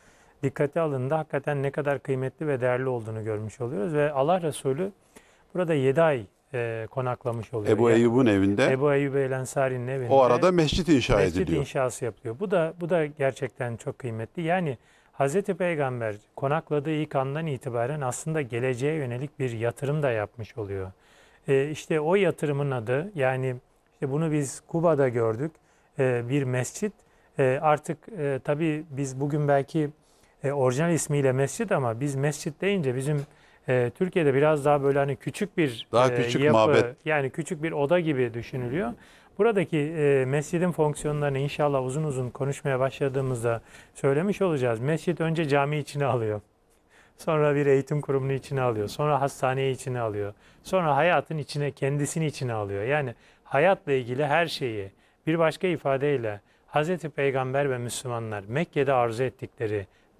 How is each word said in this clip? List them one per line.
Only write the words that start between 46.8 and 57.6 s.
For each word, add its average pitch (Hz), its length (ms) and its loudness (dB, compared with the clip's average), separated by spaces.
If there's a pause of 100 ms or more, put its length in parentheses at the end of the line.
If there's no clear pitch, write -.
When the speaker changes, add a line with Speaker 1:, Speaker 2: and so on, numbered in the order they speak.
Speaker 1:
Sonra 151 380 2
bir 143 100 2
eğitim 139 360 2
kurumunu 135 320 -2
içine 131 280 -4
alıyor. 107 260 0
Sonra 147 340 0
hastaneyi 135 540 0
içine 127 240 -6
alıyor. 104 340 -4 (300)
Sonra 165 320 0
hayatın 156 420 2
içine, 143 340 -4
kendisini 143 540 -2
içine 127 280 -4
alıyor. 101 300 -4
Yani 135 320 -2 (280)
hayatla 160 480 2
ilgili 127 340 0
her 160 220 2
şeyi, 107 440 -6 (360)
bir 165 120 0
başka 160 280 2
ifadeyle 135 760 0 (260)
Hazreti 156 420 -2
Peygamber 135 600 0